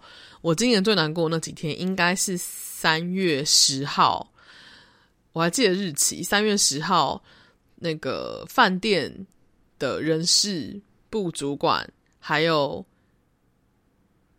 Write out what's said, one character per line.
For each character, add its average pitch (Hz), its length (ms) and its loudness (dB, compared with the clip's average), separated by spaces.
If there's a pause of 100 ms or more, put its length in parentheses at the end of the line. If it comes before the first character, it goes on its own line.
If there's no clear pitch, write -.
(420)
我 165 120 2
今 214 160 2
年 202 140 4
最 214 100 2
难 156 180 2
过 165 180 0
的 165 60 0
那 165 40 0
几 160 140 -10
天 151 260 -8
应 185 160 -4
该 175 180 2
是 185 240 -2
三 170 760 -4
月 165 320 0
十 139 400 2
号， 143 440 2 (1040)
我 160 100 -2
还 170 80 2
记 190 160 2
得 190 80 4
日 185 200 -2
期， - 280 -2
三 202 220 0
月 214 140 2
十 151 240 0
号， 160 420 2 (520)
那 160 200 -4
个 64 540 -6
饭 196 300 4
店 185 460 -2 (540)
的 110 220 -2
人 160 240 0
事 190 540 -2 (300)
部 190 220 -4
主 143 240 -4
管， 110 340 0 (300)
还 151 220 -2
有 160 440 0 (1500)